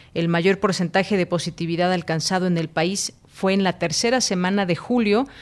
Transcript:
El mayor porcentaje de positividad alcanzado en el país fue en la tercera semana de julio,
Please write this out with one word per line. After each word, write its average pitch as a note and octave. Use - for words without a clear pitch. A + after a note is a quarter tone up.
El E3+
mayor F3
porcentaje F#3+
de F3+
positividad E3+
alcanzado F3
en F3
el D#3+
país F3
fue F#3+
en G3
la F3+
tercera A#3
semana F#3+
de F3
julio, A#3